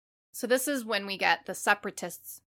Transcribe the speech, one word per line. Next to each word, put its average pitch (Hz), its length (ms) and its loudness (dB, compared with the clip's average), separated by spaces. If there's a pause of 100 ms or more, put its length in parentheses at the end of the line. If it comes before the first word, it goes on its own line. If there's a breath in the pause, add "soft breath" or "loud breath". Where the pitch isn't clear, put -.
(340)
So - 140 -6
this 254 200 4
is 277 160 -2
when 208 220 -2
we 196 120 -6
get 175 280 2
the 185 100 -6
separatists - 960 -2